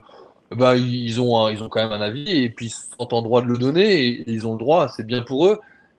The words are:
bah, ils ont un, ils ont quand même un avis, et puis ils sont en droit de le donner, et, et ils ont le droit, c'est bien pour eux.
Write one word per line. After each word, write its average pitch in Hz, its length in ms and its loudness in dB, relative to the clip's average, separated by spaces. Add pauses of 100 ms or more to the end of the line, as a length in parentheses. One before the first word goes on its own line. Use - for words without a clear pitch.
(500)
bah, 127 260 4
ils 123 460 -2
ont 117 240 4
un, 107 60 0
ils 104 120 -8
ont 110 60 -10
quand 110 120 -2
même 110 100 -2
un 104 100 -6
avis, 120 280 -6
et 131 200 2
puis 117 180 -10
ils - 20 -10 (280)
sont 120 160 -6
en 117 80 0
droit 117 200 2
de 123 60 -2
le 120 100 0
donner, 139 260 2
et, 175 240 4 (140)
et 113 100 -8
ils 113 160 -4
ont 113 60 -4
le 110 60 -6
droit, 147 280 2
c'est 110 180 -10
bien 120 160 -4
pour 135 240 0
eux. 208 140 4 (400)